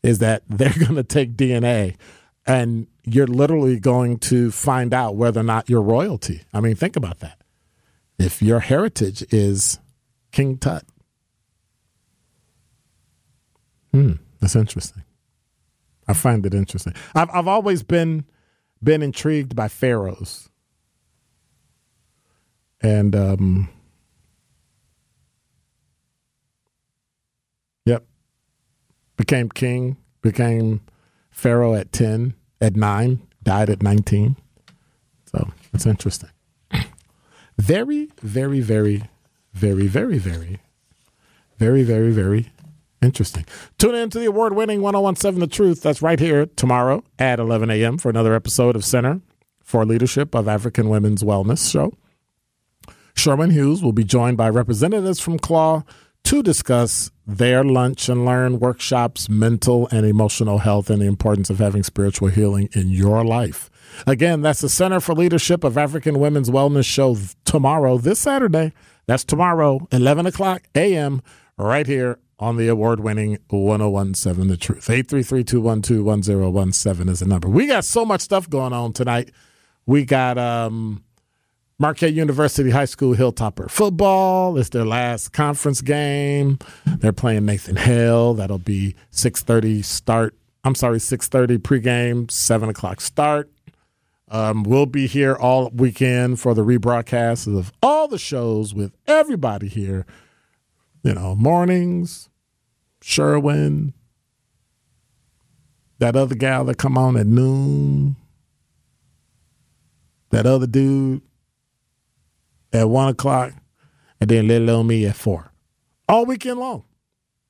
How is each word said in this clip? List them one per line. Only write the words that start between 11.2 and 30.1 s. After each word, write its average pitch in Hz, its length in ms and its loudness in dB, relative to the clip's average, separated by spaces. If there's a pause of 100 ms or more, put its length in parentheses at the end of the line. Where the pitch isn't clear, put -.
Hmm, 135 200 4 (280)
that's 98 160 0
interesting. 107 480 -2 (1040)
I 202 60 0
find 110 320 0
it 92 80 -2
interesting. 95 400 -4 (220)
I've, 170 180 2
I've 175 140 -2
always 196 340 0
been, 165 440 -2 (580)
been 156 180 2
intrigued 143 540 -4
by 107 140 -4
pharaohs. 98 840 -4 (2250)
And, 104 360 2
um, 95 540 2 (4000)
yep. 120 180 0 (1120)
Became 120 320 -2
king, 127 480 -4 (240)